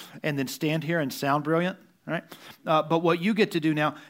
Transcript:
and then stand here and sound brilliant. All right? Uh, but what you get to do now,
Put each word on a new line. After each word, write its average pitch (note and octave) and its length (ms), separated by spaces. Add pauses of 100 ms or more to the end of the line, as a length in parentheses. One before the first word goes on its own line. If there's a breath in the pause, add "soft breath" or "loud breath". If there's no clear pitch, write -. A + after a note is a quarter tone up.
(220 loud breath)
and D3 160
then C3 100
stand D#3 360
here E3+ 160
and C3+ 120
sound C#3+ 320
brilliant. E3+ 360 (260)
All D#3 80
right? E3+ 100 (440 loud breath)
Uh, D#3 160
but E3 160
what E3+ 220
you G#3+ 120
get G3 180
to E3+ 100
do D#3 120
now, D3+ 220 (140 loud breath)